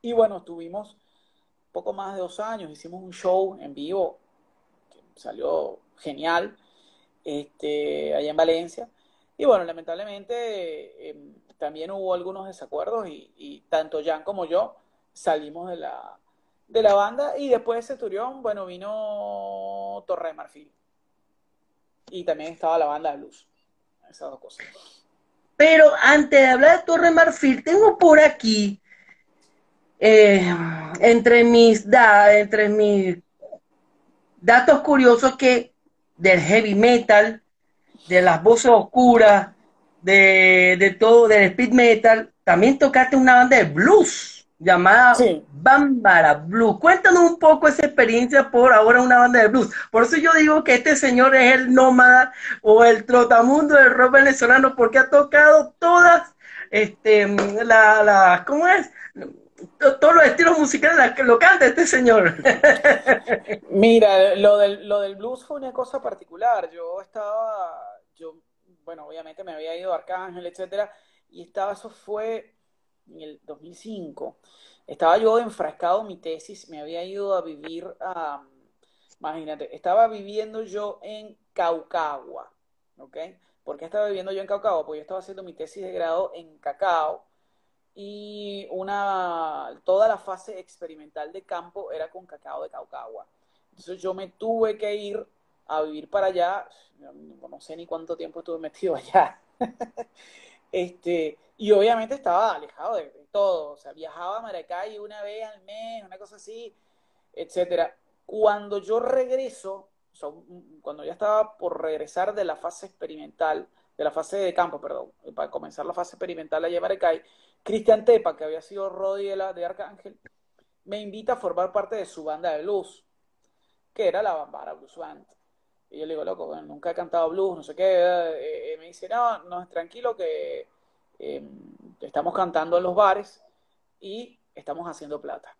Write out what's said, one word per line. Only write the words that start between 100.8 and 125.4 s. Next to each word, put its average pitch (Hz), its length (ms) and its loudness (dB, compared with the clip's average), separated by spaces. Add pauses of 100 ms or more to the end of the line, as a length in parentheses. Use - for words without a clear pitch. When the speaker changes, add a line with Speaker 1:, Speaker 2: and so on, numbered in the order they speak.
Speaker 1:
y 208 120 -6
obviamente 214 440 -2
estaba 202 400 -4
alejado 151 420 -14
de, 156 140 -14
de - 200 -20
todo, 180 420 -6
o 143 40 -20
sea, 143 160 -20
viajaba 160 460 -18
a - 20 -16
Maracay 202 580 -18
una 208 240 -20
vez 214 220 -18
al 214 200 -20
mes, 220 380 -20
una 185 140 -20
cosa 202 200 -20
así, 220 380 -20 (600)
etcétera. 175 600 -8 (300)
Cuando 208 540 -6
yo 202 200 -8
regreso, 254 920 -10 (200)
o - 60 -20
sea, 147 140 -18
un, 170 500 -20
cuando 147 240 -20
ya 156 80 -14
estaba 214 460 -6
por 170 240 -12
regresar 160 520 -10
de 208 100 -8
la 160 120 -10
fase 170 300 -18
experimental, 156 840 -12 (300)
de 151 60 -8
la 151 60 -4
fase 160 280 -12
de 180 160 -6
campo, 160 260 -6
perdón, 143 320 -16 (220)
para - 160 -12
comenzar - 340 -16
la 170 80 -14
fase 175 240 -14
experimental 160 480 -12
allá 175 120 -8
en 170 60 -8
Maracay, 180 400 -6 (400)
Cristian 220 440 -2
Tepa, 220 280 0
que 156 100 -16
había 156 180 -14
sido 196 260 -14
roadie 196 400 -10
de 196 80 -12
la, 190 160 -10
de 175 140 -14
Arcángel, 196 520 -20 (640)
me 202 160 -16
invita 214 340 -8
a - 20 -12
formar 185 340 -8
parte 202 260 -8
de 196 100 -12
su - 180 -20
banda 156 320 -8
de 151 60 -10
blues, 190 420 -12 (880)
que 202 160 -6
era 190 140 -6
la 202 100 -6
Bambara 151 400 -14
Blues - 240 -20
Band. 151 300 -20 (640)